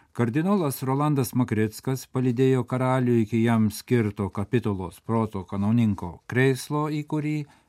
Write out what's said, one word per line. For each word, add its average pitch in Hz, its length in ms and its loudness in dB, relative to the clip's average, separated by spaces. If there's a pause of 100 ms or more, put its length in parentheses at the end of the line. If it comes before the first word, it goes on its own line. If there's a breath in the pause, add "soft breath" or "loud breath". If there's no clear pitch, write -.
(180 soft breath)
Kardinolas 151 640 0
Rolandas 139 560 0
Makrickas 113 720 -2
palydėjo 127 560 2
karalių 127 560 2
iki 113 220 0
jam 113 260 4
skirto 104 640 -2
kapitulos 98 680 -4
proto 110 460 -2
kanauninko 101 800 0
krėslo, 135 640 0
į 147 160 -6
kurį 151 320 -4 (320 soft breath)